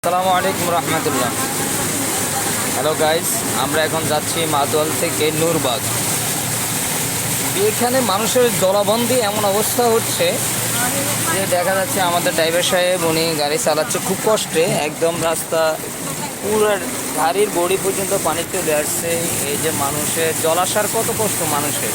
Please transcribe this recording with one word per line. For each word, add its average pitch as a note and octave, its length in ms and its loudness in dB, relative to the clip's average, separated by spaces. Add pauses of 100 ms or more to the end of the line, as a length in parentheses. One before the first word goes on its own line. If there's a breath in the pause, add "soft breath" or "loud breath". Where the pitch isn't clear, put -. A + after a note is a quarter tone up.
আসসালামু F#3 280 2
আলাইকুম F3+ 400 2
রহমতুল্লাহ। D3 600 0 (1400)
হ্যালো D3 220 0
গাইস, D#3 360 2 (280)
আমরা C#3+ 260 0
এখন D#3 240 -2
যাচ্ছি D3+ 380 0
মাদোয়াল D3+ 420 2 (120)
থেকে D3+ 260 0 (140)
নূরবাগ। D3 400 2 (1900)
এখানে A#3+ 340 2
মানুষের A3+ 460 2 (140)
জলাবন্দী G#3 540 2
এমন G#3 300 0
অবস্থা G#3 400 2
হচ্ছে A3+ 420 2 (1040)
যে F#3+ 180 0
দেখা F3 240 2
যাচ্ছে F#3+ 260 0
আমাদের F3 340 2
ড্রাইভার E3 280 2
সাহেব, F3+ 420 2
উনি D#3+ 200 2 (140)
গাড়ি D3 200 0
চালাচ্ছে D#3 400 0
খুব F#3 260 -2
কষ্টে, F3 400 2
একদম E3 580 0
রাস্তা E3 380 0 (840)
পুরো G#3+ 280 2 (460)
গাড়ির F#3 380 2
বডি F3 280 2
পর্যন্ত F#3+ 300 -2 (120)
পানি E3 180 0 (100)
চলে E3 220 0
আসছে। D3+ 360 0 (360)
এই C#3+ 160 -2
যে D#3 80 0
মানুষের D3 600 0 (120)
জল D#3+ 160 2
আসার F#3 340 0
কত A3+ 160 0 (100)
কষ্ট G#3+ 220 0 (100)
মানুষের C#3+ 440 0